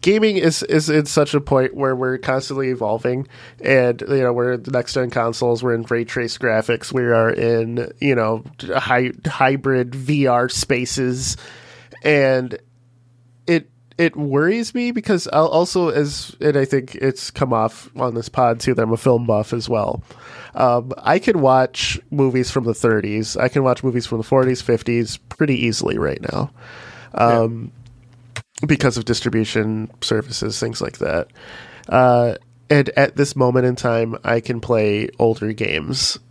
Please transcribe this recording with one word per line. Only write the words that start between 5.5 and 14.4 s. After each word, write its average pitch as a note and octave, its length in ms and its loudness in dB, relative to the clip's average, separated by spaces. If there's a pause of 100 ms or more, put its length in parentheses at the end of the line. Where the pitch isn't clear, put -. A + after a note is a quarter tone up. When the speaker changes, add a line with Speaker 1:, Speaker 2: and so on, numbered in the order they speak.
Speaker 1:
we're B2 100 2
in A#2 100 -2
ray A#2 200 0
trace A#2 340 -6
graphics, A2 560 0
we C3 120 0
are A#2 260 4
in, A#2 680 -2
you C3+ 140 2
know, A2+ 300 0 (320)
hy-, B2+ 380 0 (120)
hybrid C3 720 0
V C3+ 320 0
R B2 200 2
spaces, B2+ 920 -2 (680)
and C3 560 2 (880)
it, E3 200 0 (300)
it E3 180 2
worries D3+ 600 0